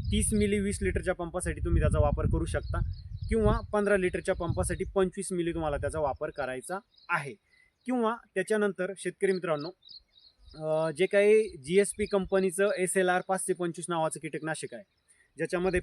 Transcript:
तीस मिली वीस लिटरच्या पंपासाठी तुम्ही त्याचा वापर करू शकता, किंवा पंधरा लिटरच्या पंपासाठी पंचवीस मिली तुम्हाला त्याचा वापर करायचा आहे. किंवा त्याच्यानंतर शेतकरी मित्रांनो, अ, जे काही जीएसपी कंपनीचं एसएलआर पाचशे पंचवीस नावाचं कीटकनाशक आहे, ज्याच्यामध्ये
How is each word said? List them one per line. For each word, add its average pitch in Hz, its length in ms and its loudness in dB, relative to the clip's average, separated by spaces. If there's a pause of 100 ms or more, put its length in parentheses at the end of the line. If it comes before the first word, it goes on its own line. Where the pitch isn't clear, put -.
(120)
तीस 208 200 2
मिली 208 260 2
वीस 196 240 -2
लिटरच्या 185 320 0
पंपासाठी 175 500 -4
तुम्ही 170 160 4
त्याचा 151 200 4
वापर 151 260 2
करू 160 180 2
शकता, 160 460 -4 (380)
किंवा 220 300 4 (140)
पंधरा 208 240 4
लिटरच्या 180 380 0
पंपासाठी 170 500 -2 (100)
पंचवीस 190 380 0
मिली 170 220 -2
तुम्हाला 156 220 -2
त्याचा 143 240 -4
वापर 147 300 -4
करायचा 131 480 -8 (300)
आहे. 165 260 -2 (500)
किंवा 240 320 0 (180)
त्याच्यानंतर 196 640 -2
शेतकरी 190 340 -2
मित्रांनो, 160 380 -2 (880)
अ, 156 320 0
जे 160 160 0
काही 208 420 6
जीएसपी 175 580 0
कंपनीचं 190 720 2
एसएलआर 180 500 2
पाचशे 190 240 -2
पंचवीस 175 360 -4
नावाचं 160 320 0
कीटकनाशक 151 540 -8
आहे, 110 80 -14 (540)
ज्याच्यामध्ये 175 460 0